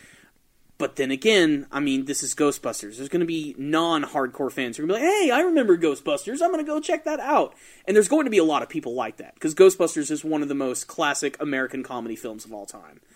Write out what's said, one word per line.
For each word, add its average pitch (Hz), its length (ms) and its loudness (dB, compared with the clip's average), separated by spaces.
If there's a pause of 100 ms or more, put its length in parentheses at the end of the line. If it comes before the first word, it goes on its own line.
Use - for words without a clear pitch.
(800)
But 139 160 -4
then 135 160 -2
again, 156 600 4
I 139 80 -4
mean, 135 260 0
this 143 180 -6
is 131 100 -6
Ghostbusters. 117 640 -2
There's 135 120 -12
gonna 175 160 0
be 160 340 -6
non-hardcore 147 920 -2
fans 123 260 -6
who 147 60 -6
are 160 40 -2
gonna 202 120 0
be 285 60 0
like, 381 80 4
"Hey, 381 160 2
I 247 120 4
remember 269 360 4
Ghostbusters. 165 640 -2
I'm 349 80 4
gonna 320 140 -2
go 302 160 -4
check 311 240 -2
that 302 160 -4
out." 254 340 0 (320)
And 196 100 0
there's 208 120 6
going 302 180 2
to 233 60 -2
be 202 80 4
a 160 40 8
lot 156 200 2
of - 60 -10
people 127 260 -8
like 113 220 -6
that, - 220 -18
'cause 156 140 -2
Ghostbusters 165 560 4
is 151 140 -4
one 156 180 -2
of 143 60 -4
the 139 80 -4
most 135 320 -4
classic 147 520 -2
American 131 440 -4
comedy 117 320 -10
films 107 300 -12
of 110 80 -18
all 101 120 -14
time. 80 340 -20 (160)